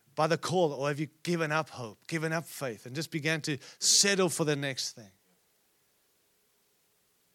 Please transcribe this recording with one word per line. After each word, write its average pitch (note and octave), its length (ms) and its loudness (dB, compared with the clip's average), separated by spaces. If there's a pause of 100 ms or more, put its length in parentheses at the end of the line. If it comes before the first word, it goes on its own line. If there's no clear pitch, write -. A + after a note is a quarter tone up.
(160)
by D#3 100 4
the D#3+ 120 4
call? D#3+ 360 2
Or C#3 140 -2
have D3 120 -2
you D3+ 100 -4 (120)
given E3 300 0
up D#3 180 0
hope, A2+ 380 -12
given D#3+ 260 -2
up E3 120 -2
faith, B2 420 -8
and B2 80 -12
just D#3 160 -6
began D#3+ 300 -2
to D3+ 180 -4 (180)
settle F#3+ 500 4
for - 160 0
the D3 120 2
next C#3 380 -4
thing? G#2 180 -20 (2250)